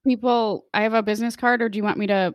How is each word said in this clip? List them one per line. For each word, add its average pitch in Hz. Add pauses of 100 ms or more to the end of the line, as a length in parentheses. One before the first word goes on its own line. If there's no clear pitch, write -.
people, 233
"I 208
have 220
a 226
business 214
card, 240
or 233
do 202
you 214
want 208
me 208
to 190